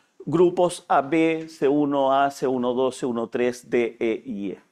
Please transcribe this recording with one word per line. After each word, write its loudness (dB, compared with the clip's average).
grupos 2
A, 4
B, 0
C -2
uno 2
A, 2
C -6
uno 0
dos, -2
C -6
uno -4
tres, -4
D, 0
E -2
y -8
E, -12